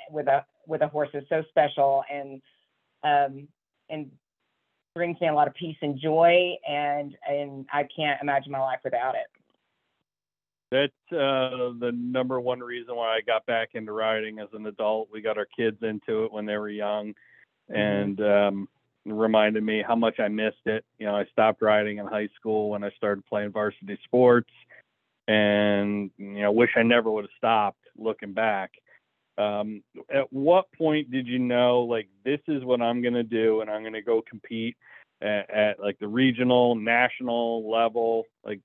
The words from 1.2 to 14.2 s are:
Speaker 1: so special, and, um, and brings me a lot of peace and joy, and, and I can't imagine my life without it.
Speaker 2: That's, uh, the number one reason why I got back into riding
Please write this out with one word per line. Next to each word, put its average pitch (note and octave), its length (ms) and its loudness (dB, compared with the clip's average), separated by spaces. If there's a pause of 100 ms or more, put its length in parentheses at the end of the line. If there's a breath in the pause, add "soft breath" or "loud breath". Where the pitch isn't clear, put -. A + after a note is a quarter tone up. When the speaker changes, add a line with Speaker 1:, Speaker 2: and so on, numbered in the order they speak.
Speaker 1:
so D#3+ 220 -2
special, C#3 600 2
and, C#3 320 -10 (640)
um, C#3+ 460 0 (400)
and D3+ 200 -10 (880)
brings E3+ 240 -4
me E3+ 80 2
a D#3 60 2
lot D3 160 4
of - 60 -12
peace D#3+ 260 -8
and C#3+ 180 -4
joy, E3+ 560 4 (100)
and, D3 520 -4 (100)
and C#3+ 460 -6
I D3 200 0
can't D3 280 -2
imagine C#3+ 320 -2
my C3+ 80 -4
life C3 240 -2
without B2+ 300 -4
it. A#2+ 120 -6 (1400)
Speaker 2:
That's, C#3 400 -2
uh, C3 680 0
the A#2+ 140 -2
number B2+ 460 -2
one B2 220 -4
reason A#2+ 340 -10
why A2+ 220 0
I A2 100 0
got A2 180 0
back A2+ 280 -2
into A2 180 -8
riding A2 480 -2